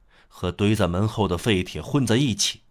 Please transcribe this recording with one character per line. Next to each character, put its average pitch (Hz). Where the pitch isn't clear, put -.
和 -
堆 104
在 101
门 92
后 107
的 87
废 95
铁 -
混 135
在 113
一 131
起。 -